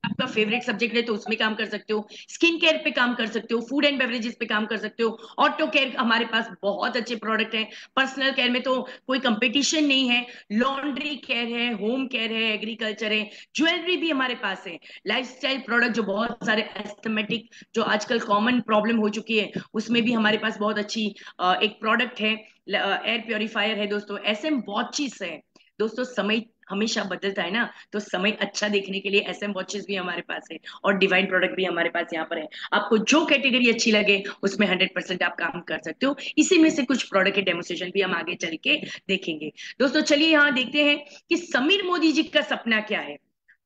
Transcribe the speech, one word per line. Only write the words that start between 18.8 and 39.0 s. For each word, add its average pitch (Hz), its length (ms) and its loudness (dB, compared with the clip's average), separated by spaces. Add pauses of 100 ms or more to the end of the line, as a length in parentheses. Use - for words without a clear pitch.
हो 214 120 2
चुकी 220 300 0
है, 196 140 -2 (220)
उसमें 226 280 2
भी 240 100 2
हमारे 220 260 4
पास 214 200 -2
बहुत 208 200 0
अच्छी, 208 360 -2 (260)
अ, 180 220 2
एक 214 180 -2
product 226 400 0
है, 214 240 -2 (240)
ल-, 190 100 0
अ, 185 280 0
air 226 140 0
purifier 214 580 -2
है 208 80 -2
दोस्तों, 202 320 -6
एसएम 220 500 -2
वॉचेस 233 540 -4
है। 160 200 -10 (360)
दोस्तों, 220 260 -2
समय 220 400 -2 (240)
हमेशा 208 360 -2
बदलता 190 380 -4
है 170 80 -4
ना, 226 220 -2 (200)
तो 208 80 -4
समय 196 300 -2
अच्छा 208 380 -4
देखने 196 320 -2
के 196 100 -6
लिए 202 100 4
एसएम 202 320 -6
watches 185 340 -6
भी 196 80 -4
हमारे 175 280 -6
पास 160 300 -10
है 160 60 -12 (260)
और 196 140 4
divine 185 280 4
product 185 280 2
भी 185 100 0
हमारे 170 260 0
पास 170 240 -2
यहाँ 160 120 -2
पर 165 120 -4
है। 156 100 -8 (240)
आपको 214 260 4
जो 285 280 4
category 247 440 4
अच्छी 220 220 2
लगे 202 320 4 (180)
उसमें 202 240 2
hundred 185 280 0
percent 180 280 -4
आप 175 120 -2
काम 170 260 -4
कर 160 240 -6
सकते 165 220 -2
हो। 285 100 2 (220)
इसी 339 200 6
में 320 120 10
से 269 140 0
कुछ 247 180 0
product 190 320 2
के 202 80 2
demonstration 175 480 -2
भी 196 100 0
हम 185 140 2
आगे 165 200 -4
चल 165 280 -6
के 294 140 2 (320)